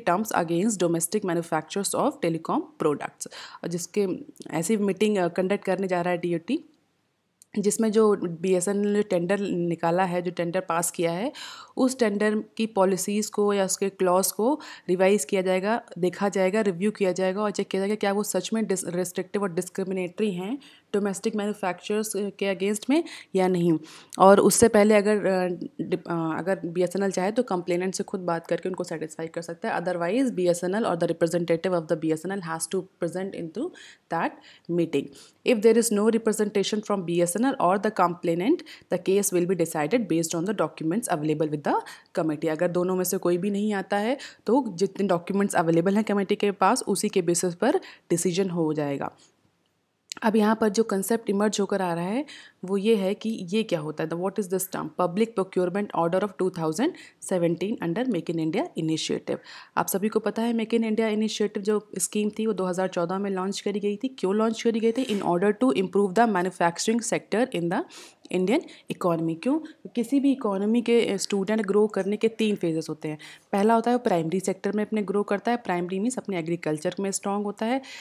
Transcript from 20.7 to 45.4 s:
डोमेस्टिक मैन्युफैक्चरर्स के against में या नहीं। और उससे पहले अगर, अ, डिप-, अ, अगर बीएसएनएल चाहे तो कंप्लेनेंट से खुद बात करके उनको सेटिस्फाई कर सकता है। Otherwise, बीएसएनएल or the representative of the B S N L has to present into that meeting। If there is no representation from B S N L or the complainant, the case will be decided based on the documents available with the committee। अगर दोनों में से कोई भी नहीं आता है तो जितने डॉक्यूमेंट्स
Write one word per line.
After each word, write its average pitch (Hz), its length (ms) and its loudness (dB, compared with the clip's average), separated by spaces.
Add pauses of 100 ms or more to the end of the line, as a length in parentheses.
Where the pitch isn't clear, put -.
डोमेस्टिक 208 420 -2
मैन्युफैक्चरर्स 208 800 -4
के 196 400 -2
against 196 340 -2
में 311 140 4 (320)
या 185 120 4
नहीं। 175 320 4 (400)
और 196 200 12
उससे 208 280 6
पहले 214 280 8
अगर, 208 300 4
अ, 185 220 2 (340)
डिप-, 170 260 -4
अ, 165 320 -2
अगर 185 260 -2
बीएसएनएल 180 460 0
चाहे 185 200 0
तो 240 120 0
कंप्लेनेंट 180 520 -2
से 202 80 -4
खुद 196 160 -6
बात 170 280 -2
करके 170 220 -2
उनको 180 140 -4
सेटिस्फाई 165 440 -8
कर 170 140 -8
सकता 170 280 -8
है। - 120 -2
Otherwise, 180 500 0
बीएसएनएल 180 520 0
or 175 120 0
the 170 120 -2
representative 170 760 0
of 156 100 -8
the 165 60 0
B 156 160 0
S 156 120 -2
N 185 60 -6
L 196 160 -6
has 165 280 -6
to 185 80 -2 (200)
present 180 320 -4
into 190 340 -6 (440)
that 185 160 0 (420)
meeting। 165 320 0 (440)
If 214 180 4
there 220 120 8
is - 220 2
no 214 160 4
representation 214 680 0 (100)
from 196 140 -2
B 170 220 2
S 170 100 -6
N - 20 -2
L 262 220 2
or 180 160 4
the 208 140 0
complainant, 175 640 2 (360)
the 180 60 -2 (100)
case 196 240 0
will 175 180 2
be 175 100 0
decided 160 460 0
based 165 280 0
on 165 100 -2
the 196 120 -2
documents 160 500 -2
available 156 400 0
with 147 140 -4
the 320 200 0 (380)
committee। 160 300 -2
अगर 156 180 0
दोनों 180 280 0
में 185 80 0
से 185 140 -2
कोई 175 200 2
भी 185 120 -2
नहीं 208 240 0
आता 196 240 -2
है 226 200 0 (280)
तो 254 220 4
जितने 196 400 -2
डॉक्यूमेंट्स 190 480 0